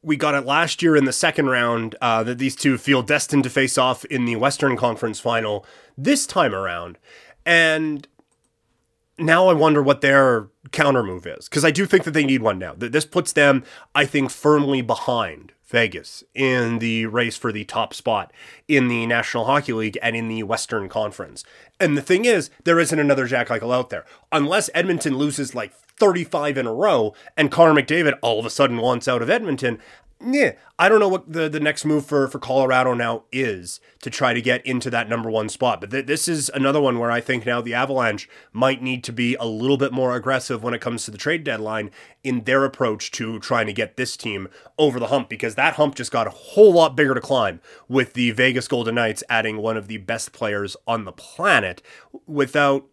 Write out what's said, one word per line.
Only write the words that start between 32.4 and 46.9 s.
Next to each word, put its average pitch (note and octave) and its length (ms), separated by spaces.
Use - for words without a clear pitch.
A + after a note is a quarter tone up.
now A#2 300
is G#2+ 480
to - 80
try B2 240
to A#2 80
get B2 240
into B2+ 240
that A#2 200
number A#2 200
one A2 200
spot. A2 320
But G2+ 100
th-, C3 140
this D#3 240
is D#3 240
another C#3 260
one B2+ 200
where A#2 120
I A#2+ 80
think A#2 260
now A#2+ 160
the A#2 120
Avalanche B2 560
might B2+ 280
need B2+ 220
to B2 100
be A#2+ 220
a A#2 100
little A#2 320
bit C3 140
more B2+ 240
aggressive B2 480
when A#2+ 100
it A#2 80
comes A#2+ 220
to - 80
the G#2 60
trade D#3 260
deadline A2 480
in B2 220
their C3+ 180
approach B2 480
to A2+ 280
trying A2+ 280
to A2 60
get G#2+ 240
this B2+ 180
team G2+ 320
over C#3 220
the A#2 80
hump, B2+ 200
because A2+ 280
that D3 200
hump D3+ 200
just A#2+ 160
got A2+ 160
a G2 40
whole - 420
lot D#3+ 220